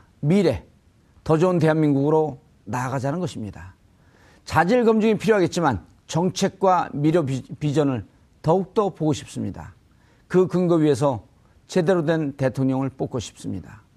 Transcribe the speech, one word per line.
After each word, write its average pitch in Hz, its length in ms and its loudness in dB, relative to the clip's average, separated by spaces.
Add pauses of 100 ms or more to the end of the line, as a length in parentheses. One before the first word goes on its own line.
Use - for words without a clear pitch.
(200)
미래, 165 440 2 (600)
더 160 120 2
좋은 180 220 2
대한민국으로 156 800 2 (260)
나아가자는 127 540 -4
것입니다. 98 560 -10 (680)
자질 196 400 2
검증이 220 340 2
필요하겠지만 170 640 0 (220)
정책과 185 840 0
미래 156 320 2
비-, 127 180 -4 (160)
비전을 139 480 -2 (340)
더욱더 185 500 -2
보고 156 220 -2
싶습니다. 107 640 -10 (540)
그 185 180 2
근거 175 300 2
위에서 143 480 2 (420)
제대로 175 380 0
된 160 300 -2
대통령을 131 560 -2
뽑고 - 280 -6
싶습니다. - 640 -12 (140)